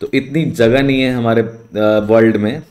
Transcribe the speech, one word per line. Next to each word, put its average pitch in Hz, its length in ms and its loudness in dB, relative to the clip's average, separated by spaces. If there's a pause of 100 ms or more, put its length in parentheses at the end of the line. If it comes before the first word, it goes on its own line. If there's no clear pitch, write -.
तो - 140 -10
इतनी 135 300 -2
जगह 120 380 2
नहीं 135 180 0
है 127 140 0
हमारे, 117 280 0
अ, 107 680 -2
वर्ल्ड 113 260 4
में, 110 340 -4